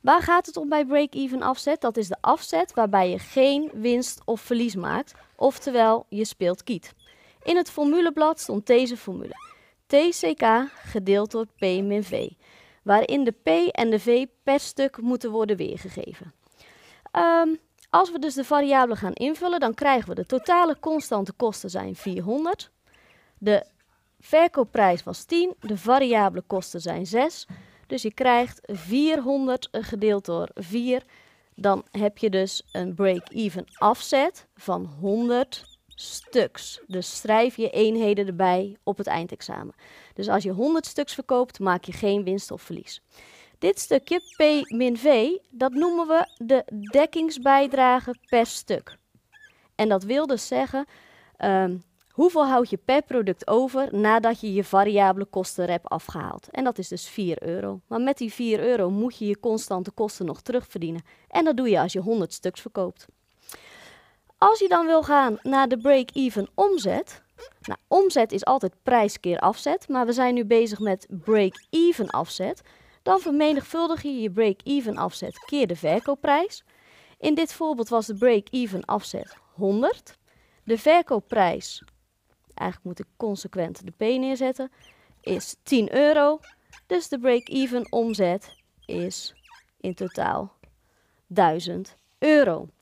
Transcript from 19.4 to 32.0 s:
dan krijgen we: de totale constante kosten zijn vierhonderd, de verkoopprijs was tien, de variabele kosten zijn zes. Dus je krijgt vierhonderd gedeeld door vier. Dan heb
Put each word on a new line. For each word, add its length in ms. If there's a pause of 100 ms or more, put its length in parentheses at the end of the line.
dan 140
krijgen 340
we: 60
de 120
totale 520
constante 540
kosten 380
zijn 260
vierhonderd, 720 (680)
de 280 (540)
verkoopprijs 840
was 220
tien, 360
de 180
variabele 680
kosten 340
zijn 260
zes. 400 (400)
Dus 160
je 120
krijgt 480
vierhonderd 1080
gedeeld 520
door 300
vier. 480 (520)
Dan 360
heb 280